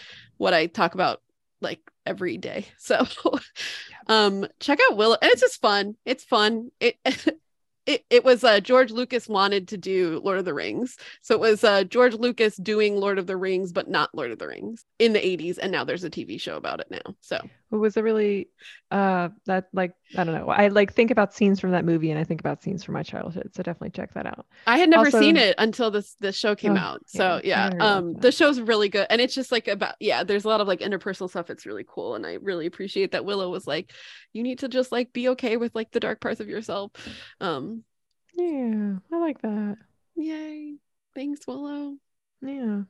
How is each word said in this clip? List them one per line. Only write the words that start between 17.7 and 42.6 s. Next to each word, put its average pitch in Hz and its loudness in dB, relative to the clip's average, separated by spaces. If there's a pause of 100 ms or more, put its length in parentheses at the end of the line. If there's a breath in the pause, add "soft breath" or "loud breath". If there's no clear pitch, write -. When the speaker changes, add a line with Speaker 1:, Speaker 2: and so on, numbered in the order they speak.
Speaker 2:
It 214 -2
was 208 0
a 220 0
really, 214 0 (420 loud breath)
uh, 185 2 (180)
that, 185 -2
like, 185 -2 (240)
I 180 0
don't 165 0
know. - -6
I, 208 6
like, 202 4
think 226 4
about 208 2
scenes 196 4
from 185 -2
that 175 2
movie 160 2
and 156 -2
I 160 -2
think 160 -4
about 147 -4
scenes - -6
from - -10
my 139 -4
childhood. - -10
So 185 -8
definitely - -8
check - -10
that - -8
out. - -12 (220 soft breath)
Speaker 1:
I 233 4
had 349 6
never 330 8
Speaker 2:
Also 240 4
Speaker 1:
seen 320 8
it 214 4
until 220 0
this, 208 -4
this 196 -4
show 214 0
came 208 0
Speaker 2:
Oh, 196 4
Speaker 1:
out. 190 -6 (100)
Speaker 2:
yeah, 190 -8
Speaker 1:
So 190 2
Speaker 2:
I 175 0
Speaker 1:
yeah, 196 0
Speaker 2:
gotta 185 -4
rewatch - -2
Speaker 1:
um, 185 2
Speaker 2:
that. - -12
Speaker 1:
the 254 8
show's 294 4
really 214 2
good. 196 0
And 226 2
it's 254 0
just, 262 -6
like, 226 -2
about, 202 -4
yeah, 170 0
there's 202 -2
a 220 0
lot 214 2
of, 196 -2
like, 185 0
interpersonal 185 -6
stuff. 175 -8
It's - -16
really 101 -10
cool. 104 -10
And 107 -8
I 85 -10
really 170 -6
appreciate 190 -4
that 156 -4
Willow 190 -4
was 180 -8
like, 160 -6 (420 loud breath)
"You 226 -6
need 247 -6
to 277 -6
just, 254 -2
like, 247 -4
be 247 -2
okay 247 0
with, 233 -4
like, 220 -6
the 233 -2
dark 220 -4
parts 220 -6
of 208 -12
yourself." 202 -8 (500 loud breath)
Um, 185 -6 (520)
Speaker 2:
Yeah, 233 -2 (140)
I 330 -4
like 330 -4
that. 208 -6 (380)
Speaker 1:
Yay. 311 -10 (400)
Thanks, 285 -8
Willow. 285 -10 (440)
Speaker 2:
Yeah. 254 -6